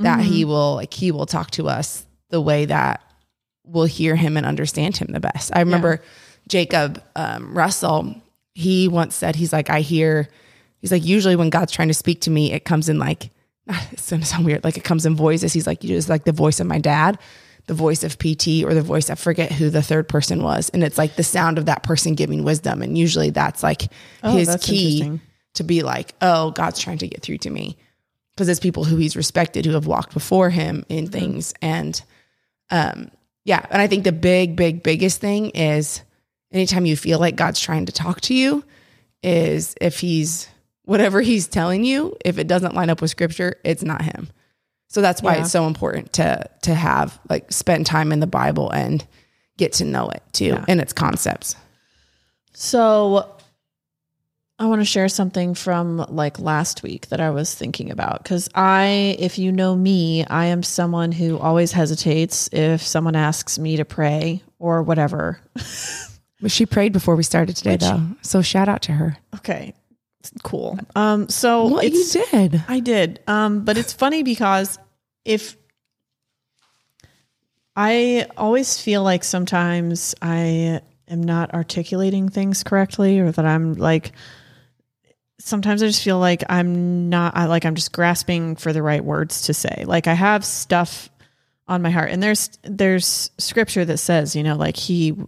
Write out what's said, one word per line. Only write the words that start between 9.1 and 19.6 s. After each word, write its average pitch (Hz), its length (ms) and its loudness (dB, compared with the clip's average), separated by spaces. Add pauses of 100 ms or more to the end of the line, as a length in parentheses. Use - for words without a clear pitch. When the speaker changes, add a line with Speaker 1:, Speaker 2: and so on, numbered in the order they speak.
Speaker 1:
said, 160 200 -2
he's 165 160 -2
like, 156 180 0
"I 156 100 2
hear," 156 480 2 (520)
he's 185 120 -6
like, 170 120 2
"Usually 190 320 4
when 165 140 4
God's 165 220 0
trying 165 160 0
to 156 60 2
speak - 280 -2
to - 80 0
me, 151 220 2
it - 120 -6
comes 160 240 0
in, 156 100 2
like," 147 320 -4 (360)
<laughs> - 0 - (260)
it's - 160 -10
gonna 160 160 -2
sound 170 220 0
weird, 151 180 0
like, 160 140 -2
"It - 60 -10
comes 160 200 0
in 160 120 2
voices." 160 360 2
He's 156 140 -2
like, 165 180 -4
"It's 170 240 -2
like 156 160 0
the 165 80 4
voice 151 280 2
of 175 80 -2
my 160 100 0
dad, 151 400 2 (480)
the 165 80 -4
voice 160 300 0
of 156 140 -8
P 160 180 -2
T, 160 280 0
or 147 80 0
the 160 100 4
voice," 151 280 0
I 160 60 -6
forget 165 360 -2
who 151 160 0